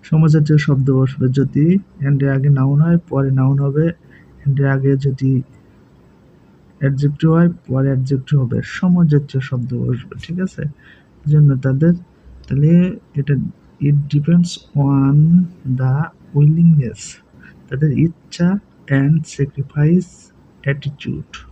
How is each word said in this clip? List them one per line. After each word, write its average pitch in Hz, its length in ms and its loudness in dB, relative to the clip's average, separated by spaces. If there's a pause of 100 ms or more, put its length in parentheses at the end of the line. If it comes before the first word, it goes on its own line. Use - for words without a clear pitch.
সমজাতীয় 156 540 2
শব্দ 135 360 0
বসবে। 131 360 0
যদি 143 480 0 (240)
and 139 220 -2
এর 139 80 0
আগে 135 180 0
নাউন 139 320 2
হয়, 170 160 2
পরে 135 340 -2
নাউন 135 280 0
হবে। 143 320 -2 (560)
and 135 120 -2
এর 139 80 2
আগে 135 300 0
যদি 135 440 -2 (1400)
অ্যাডজেক্টিভ 143 520 0
হয়, 170 180 4 (180)
পরে 131 200 -2
অ্যাডজেক্টিভ 131 520 -2
হবে। 120 240 -2
সমজাতীয় 151 760 0
শব্দ 123 320 -6
বসবে, 123 500 -6
ঠিক 175 160 -8
আছে? - 240 -8 (680)
জন্য 147 280 4
তাদের, 135 360 0 (540)
তাহলে 165 500 2 (180)
এটা 143 180 -2 (480)
it 147 140 2 (180)
depends 165 680 0
on 139 360 2 (560)
the 131 300 -2 (320)
willingness, 151 680 2 (680)
তাদের 139 300 -2
ইচ্ছা 175 600 -2 (280)
and 139 300 0
sacrifice 147 920 -2 (540)
attitude 143 720 -8 (140)